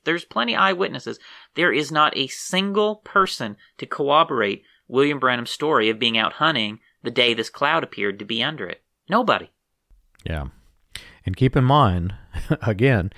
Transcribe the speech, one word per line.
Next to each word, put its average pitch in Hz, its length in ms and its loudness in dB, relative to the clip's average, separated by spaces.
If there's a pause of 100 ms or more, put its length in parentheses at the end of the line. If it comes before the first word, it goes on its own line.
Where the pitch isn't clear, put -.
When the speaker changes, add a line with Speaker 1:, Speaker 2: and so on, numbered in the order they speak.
Speaker 1:
there's 170 220 -2
plenty 233 280 -4
of - 80 0
eyewitnesses. 190 560 -2 (380)
There 165 180 2
is 143 180 -2
not 151 240 2
a 131 120 -2
single 202 680 -2
person 165 600 -2 (220)
to - 80 -10
corroborate 139 760 0 (240)
William 143 300 2
Branham's 123 320 -2
story 139 400 2
of 110 80 0
being 113 200 0
out 110 160 0
hunting 117 460 -2 (220)
the 117 80 -8
day 120 240 2
this 113 160 -4
cloud 156 340 0
appeared 101 360 -6
to 104 60 -14
be 113 180 -4
under 143 240 -6
it. - 160 -12 (260)
Nobody. 185 400 0 (760)
Speaker 2:
Yeah. 73 220 -6 (800)
And 95 120 -4
keep 127 180 2
in 139 80 4
mind, 110 520 4 (240)
<laughs> - 220 -2
again, 110 560 2